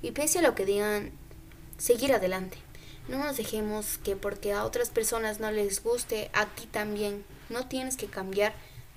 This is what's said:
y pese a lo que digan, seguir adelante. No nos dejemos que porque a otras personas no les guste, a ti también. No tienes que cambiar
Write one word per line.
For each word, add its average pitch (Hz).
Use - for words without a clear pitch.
y 240
pese 302
a -
lo 285
que 196
digan, 202
seguir 247
adelante. 185
No 254
nos 277
dejemos 214
que 196
porque 202
a 208
otras 240
personas 220
no 220
les 202
guste, 226
a 208
ti 220
también. 208
No 254
tienes 262
que 208
cambiar 202